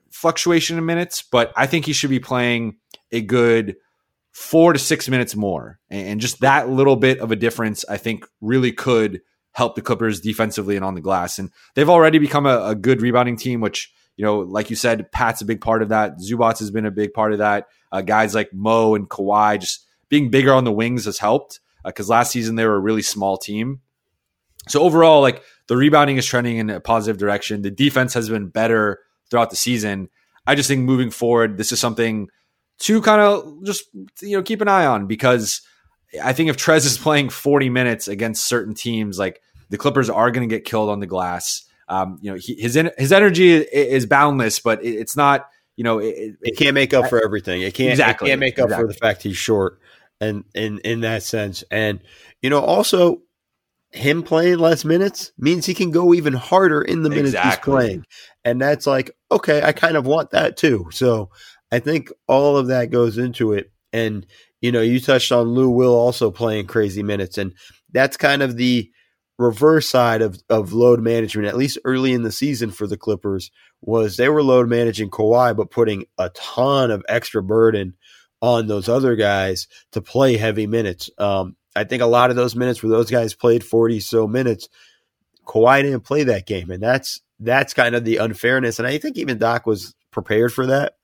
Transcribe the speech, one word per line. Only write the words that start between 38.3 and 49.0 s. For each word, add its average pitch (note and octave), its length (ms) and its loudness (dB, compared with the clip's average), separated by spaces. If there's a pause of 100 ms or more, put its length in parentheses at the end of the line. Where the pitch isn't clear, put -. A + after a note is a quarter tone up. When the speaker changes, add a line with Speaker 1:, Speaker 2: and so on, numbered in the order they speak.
Speaker 1:
certain A2 260 -4
teams, G#2+ 440 -6
like, F#2+ 240 -4 (280)
the G2+ 80 -8
Clippers C3+ 320 0
are A2+ 220 2
gonna A#2+ 160 -2
get A2 180 -4
killed G#2+ 240 -2
on G2+ 100 -4
the G2+ 80 -8
glass. F2+ 560 -6 (260)
Um, F#2 320 -4
you G2 100 -10
know, F#2+ 60 -10
he, G#2 180 -12
his A#2 220 -2
en-, E3 200 0
his C3+ 140 0
energy F#3 460 6
i-, D#3 140 2
is C3+ 340 2
boundless, C3+ 540 2
but - 240 -2
it, A#2+ 120 -4
it's A#2 220 -8
not, C#3+ 300 2 (280)
you A#2+ 80 -8
know, A2+ 160 0
it, G#2+ 160 -4
it, G#2+ 260 -12
Speaker 2:
It A2+ 160 -4
can't C#3+ 160 2
make C#3 200 2
up B2+ 120 4
Speaker 1:
I B2+ 40 -2
Speaker 2:
for A#2 140 2
everything. G2 380 -4
It F#2+ 120 -4
can't, B2+ 180 0
Speaker 1:
Exactly. B2 360 0
Speaker 2:
it C#3 40 2
can't C3+ 80 0
make C3 200 -2
up A#2+ 100 2
for G#2+ 60 -2
Speaker 1:
Exactly. A2+ 180 -2
Speaker 2:
the - 60 -
fact G#2+ 240 -2